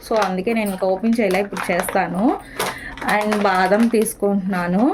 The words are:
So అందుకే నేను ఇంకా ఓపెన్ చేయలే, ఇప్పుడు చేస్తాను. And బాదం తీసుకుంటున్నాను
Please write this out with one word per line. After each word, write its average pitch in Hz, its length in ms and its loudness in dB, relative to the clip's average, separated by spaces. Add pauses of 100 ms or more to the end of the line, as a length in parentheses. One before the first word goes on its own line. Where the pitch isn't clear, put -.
So - 80 -4 (140)
అందుకే 185 320 -2
నేను 208 160 -2
ఇంకా 190 180 -2
ఓపెన్ 226 240 0
చేయలే, 196 280 2
ఇప్పుడు - 260 -8
చేస్తాను. 180 520 -2 (920)
And 214 180 0 (140)
బాదం 190 360 4 (120)
తీసుకుంటున్నాను 196 880 0 (100)